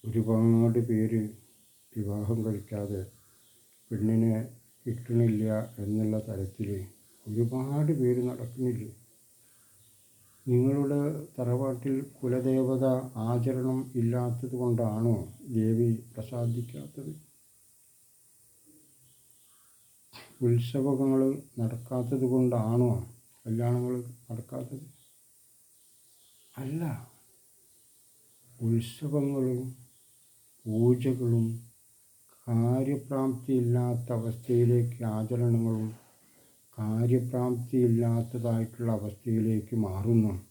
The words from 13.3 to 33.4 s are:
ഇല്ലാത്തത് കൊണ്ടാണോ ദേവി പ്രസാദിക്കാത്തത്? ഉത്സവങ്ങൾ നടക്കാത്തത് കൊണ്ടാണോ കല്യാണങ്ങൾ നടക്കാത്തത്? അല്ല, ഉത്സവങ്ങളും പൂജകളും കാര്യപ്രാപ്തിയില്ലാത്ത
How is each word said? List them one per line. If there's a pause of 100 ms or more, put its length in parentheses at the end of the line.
ഇല്ലാത്തത്
കൊണ്ടാണോ (400)
ദേവി (240)
പ്രസാദിക്കാത്തത്? (3250)
ഉത്സവങ്ങൾ (400)
നടക്കാത്തത്
കൊണ്ടാണോ (500)
കല്യാണങ്ങൾ (340)
നടക്കാത്തത്? (1700)
അല്ല, (1800)
ഉത്സവങ്ങളും (1040)
പൂജകളും (1000)
കാര്യപ്രാപ്തിയില്ലാത്ത (120)